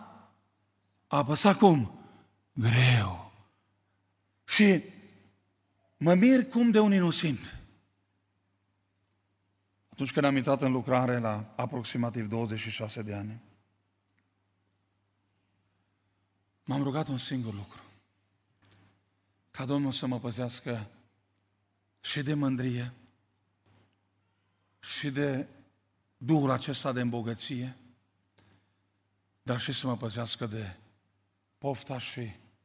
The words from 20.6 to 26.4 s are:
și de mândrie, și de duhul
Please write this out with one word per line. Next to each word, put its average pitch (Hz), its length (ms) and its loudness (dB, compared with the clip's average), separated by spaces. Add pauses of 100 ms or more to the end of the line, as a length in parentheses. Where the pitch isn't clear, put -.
și - 220 -6
de 143 120 -4
mândrie, 127 600 -4 (1900)
și - 300 -6
de 139 380 -4 (720)
duhul 139 340 2